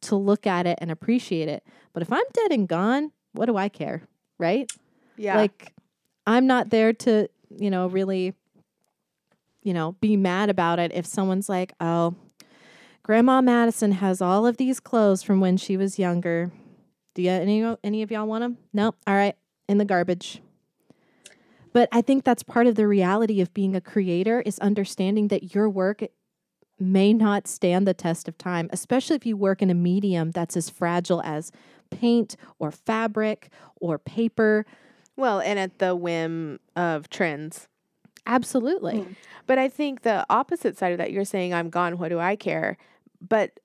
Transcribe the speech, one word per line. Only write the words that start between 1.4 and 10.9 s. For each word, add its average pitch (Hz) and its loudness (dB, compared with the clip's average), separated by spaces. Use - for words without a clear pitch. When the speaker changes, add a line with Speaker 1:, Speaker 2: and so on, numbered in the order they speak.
Speaker 1:
it. - -8
But 170 -4
if - -6
I'm 359 0
dead 427 2
and 208 2
gone, 240 0
what 240 -4
do 226 0
I 196 -2
care, - -8
right? 208 -2
Speaker 2:
Yeah. 202 -2
Speaker 1:
Like, - 0
I'm 247 4
not 247 2
there 220 4
to, 220 2
you 202 -4
know, 185 0
really, 190 -2
you 190 -2
know, 165 -4
be 214 2
mad 190 2
about 170 2
it 170 0